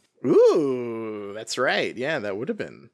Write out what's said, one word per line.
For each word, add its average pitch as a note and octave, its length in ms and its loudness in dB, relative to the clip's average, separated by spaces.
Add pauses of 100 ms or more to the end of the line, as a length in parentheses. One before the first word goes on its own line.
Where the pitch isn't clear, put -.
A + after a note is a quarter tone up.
(240)
Ooh, B2 1080 2
that's A2 240 -8
right. C#3+ 380 0
Yeah, C#3+ 240 -4
that G2+ 160 -4
would B2+ 120 -6
have A3+ 80 -6
been. D2 380 -12